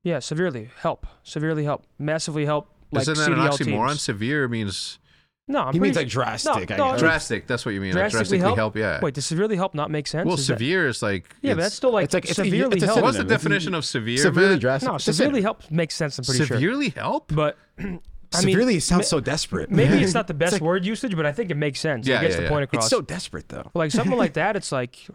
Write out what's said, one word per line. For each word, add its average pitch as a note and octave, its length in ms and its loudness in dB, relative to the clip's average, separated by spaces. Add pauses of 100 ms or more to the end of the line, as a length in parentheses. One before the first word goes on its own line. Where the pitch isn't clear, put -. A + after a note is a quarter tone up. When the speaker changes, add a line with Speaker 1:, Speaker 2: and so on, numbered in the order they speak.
Speaker 1:
Yeah, E3 180 -2
severely C#3+ 580 -4
help. - 280 -6 (180)
Severely D3+ 420 -2
help. D3 180 -4 (160)
Massively D3+ 460 -2
help, D3 240 -2 (240)
like, C#3 80 0
Speaker 2:
Isn't D3+ 160 0
that D3+ 120 2
an C#3+ 220 2
Speaker 1:
C C#3+ 140 0
D A#2 80 0
L G#2 60 0
Speaker 2:
oxymoron? A#2 100 0
Speaker 1:
teams. D3 120 -4
Speaker 2:
Severe C3 460 -2
means A2+ 500 -4 (520)
Speaker 1:
No, C#4 120 0
I'm C3+ 120 -2
Speaker 3:
He D#3+ 60 2
Speaker 1:
pretty G3 100 4
Speaker 3:
means, - 80 0
like, D3+ 100 0
Speaker 1:
su-, A2+ 40 -6
Speaker 3:
drastic, A#2+ 580 -2
Speaker 1:
no, G#2+ 60 -4
Speaker 3:
I - 20 -2
Speaker 1:
no, C4+ 140 2
Speaker 3:
guess. C4 80 0
Speaker 2:
Drastic, D#3 480 0
that's A#2+ 180 -4
what A#2 80 -2
you G2 80 -4
mean. G2 120 -4
Like, G3 180 0
Speaker 1:
Drastically A2 260 0
Speaker 2:
drastically - 20 2
Speaker 1:
help? F3+ 180 2
Speaker 2:
help, A2 200 0
yeah. F#2+ 240 0
Speaker 1:
Wait, C#3+ 140 -2
does C#3 100 -6
severely G3+ 300 0
help F#3 180 -2
not D3+ 180 -4
make D3+ 160 -4
sense? D#3 200 -4
Speaker 2:
Well, F3+ 80 2
Speaker 1:
Is C3+ 120 -2
that C3 60 2
Speaker 2:
severe D3 340 0
is A#2 140 -2
like, G2+ 400 -4
Speaker 1:
Yeah, C#4 120 0
but F#3 60 2
Speaker 2:
it's E3+ 60 0
Speaker 1:
that's G#3 100 -4
still, B3+ 160 2
like, G3+ 140 2
Speaker 3:
It's - 80 -2
like, F#3 160 2
it's F3+ 100 0
a, G3+ 60 0
Speaker 1:
severely G3+ 300 2
Speaker 3:
it's F3+ 80 2
a - 20 4
Speaker 1:
help. G#3+ 120 2
Speaker 3:
synonym. A#3 100 6
Speaker 2:
What's - 100 2
the - 60 0
Speaker 3:
It's - 80 -4
Speaker 2:
definition F#3+ 420 0
of D#3 100 -2
severe, A#2+ 340 -2
Speaker 3:
severely D#3+ 340 6
Speaker 2:
man? F3 80 4
Speaker 3:
drastic. C3+ 300 0
Speaker 1:
No, G3 60 -2
Speaker 3:
It's - 120 -2
a D#3+ 60 2
Speaker 1:
severely B3+ 280 2
Speaker 3:
synonym. - 20 0
Speaker 1:
help - 280 -6
makes E3 240 0
sense, D3 240 -4
I'm C3 60 -8
pretty C3 200 2
sure. A#2+ 120 0
Speaker 2:
Severely B3 320 0
help? D#3+ 440 -4
Speaker 1:
But, D3+ 240 0 (100)
<clears throat> - 120 -20
I - 180 -8 (340)
Speaker 3:
Severely G#3+ 420 4
Speaker 1:
mean, E3 80 2
Speaker 3:
sounds F3+ 180 4 (120)
Speaker 1:
ma-, E3+ 60 2
Speaker 3:
so - 20 2
desperate. B2+ 520 -4
Speaker 1:
maybe - 260 6
Speaker 3:
<laughs> - 60 6
Speaker 1:
it's F#3+ 100 2
not A3+ 140 0
the E3 80 -6
best E3 180 2
Speaker 3:
It's G3 80 0
like D#3 60 0
Speaker 1:
word F3+ 180 0
usage, G#3+ 300 -4
but D#3+ 100 0
I D3 60 2
think F3+ 180 -4
it D3+ 80 -2
makes D3 220 -2
sense. C3 280 -2
Speaker 2:
Yeah, B2+ 120 4
Speaker 1:
It - 20 2
gets F#2 140 2
Speaker 2:
yeah, - 20 0
Speaker 1:
the E2+ 60 -2
Speaker 2:
yeah. E2 60 -2
Speaker 1:
point D3 160 0
across. A#2 200 -2
Speaker 3:
It's A2+ 60 0
so B4+ 100 2
desperate, - 480 -10
though. - 240 -12
Speaker 1:
Like, D#3+ 180 0
something A3 260 2
like F3+ 160 2
that, F#3+ 220 0
it's - 160 -6
like, B2+ 260 -6 (180)